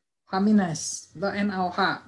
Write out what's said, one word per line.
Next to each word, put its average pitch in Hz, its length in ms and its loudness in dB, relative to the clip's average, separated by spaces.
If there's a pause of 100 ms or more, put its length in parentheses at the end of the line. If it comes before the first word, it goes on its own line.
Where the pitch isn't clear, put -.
(240)
H - 160 -20
minus, 196 720 2
atau 190 160 -4
N 202 240 -2
A 185 80 -2
O 180 80 0
H 180 400 0